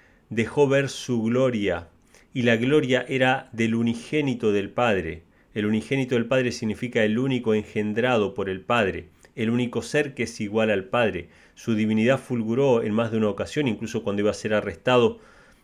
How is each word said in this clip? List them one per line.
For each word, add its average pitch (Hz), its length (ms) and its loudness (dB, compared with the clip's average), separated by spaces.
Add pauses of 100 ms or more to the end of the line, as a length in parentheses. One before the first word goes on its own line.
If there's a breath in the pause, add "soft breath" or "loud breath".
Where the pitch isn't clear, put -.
(280 loud breath)
dejó 113 400 2
ver 139 200 2
su 120 340 -4
gloria, 113 640 0 (460 soft breath)
y 131 80 -2
la 117 140 4
gloria 127 520 2
era 131 440 0
del 113 220 0
unigénito 117 800 0
del 101 180 0
Padre. 92 520 0 (320 soft breath)
El 104 120 -2
unigénito 123 500 0
del 117 100 0
Padre 127 260 0
significa 113 520 -2
el 107 140 2
único 123 360 0
engendrado 107 800 0
por 98 140 -4
el 92 120 -6
Padre, 92 480 0 (280 soft breath)
el 110 140 -2
único 120 320 -2
ser 147 320 -2
que - 100 -4
es - 160 -10
igual 110 300 0
al 98 140 0
Padre. 98 440 -2 (260 soft breath)
Su - 200 -4
divinidad 110 440 2
fulguró 120 640 0
en 107 100 -4
más 113 180 0
de 110 80 -2
una 107 100 2
ocasión, 104 400 -4
incluso 110 340 -4
cuando 101 200 -2
iba 104 80 2
a 98 40 -2
ser 107 200 -4
arrestado, 127 640 2 (440 loud breath)